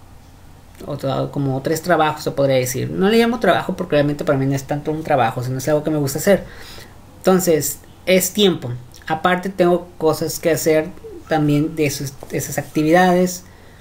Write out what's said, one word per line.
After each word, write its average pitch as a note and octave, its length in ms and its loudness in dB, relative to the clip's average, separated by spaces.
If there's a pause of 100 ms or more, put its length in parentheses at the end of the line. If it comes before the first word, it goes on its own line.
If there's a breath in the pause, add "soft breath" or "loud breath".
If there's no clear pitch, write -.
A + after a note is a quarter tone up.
(840)
Otro, C3+ 460 -4
como C3+ 300 -2
tres D#3+ 200 -2
trabajos, D#3 440 0
se C#3 60 -4
podría C3+ 260 2
decir. B2+ 320 -2
No F3 200 0
le A3+ 80 4
llamo A#3 220 2
trabajo F#3 380 2
porque F3 180 -2
realmente D3 300 2
para C#3+ 120 2
mí C3+ 80 0
no C#3 80 0
es C3+ 120 -4
tanto D3 260 -4
un D#3 120 -4
trabajo, C3 400 0
sino C3 160 -6
es - 100 -6
algo D3+ 140 2
que D#3+ 80 0
me D#3 60 0
gusta D3 220 -2
hacer. F#3+ 240 2 (760 loud breath)
Entonces, F3 600 2 (260)
es F#3 280 2
tiempo. F3+ 360 2 (360)
Aparte F3+ 440 -2
tengo F3 480 0
cosas D#3 420 -2
que F3 100 0
hacer D#3 380 2 (400)
también D3+ 480 0
de D#3 100 0
esos, C#3+ 280 -6 (180)
esas D3 260 -6
actividades. F3+ 840 2 (380 loud breath)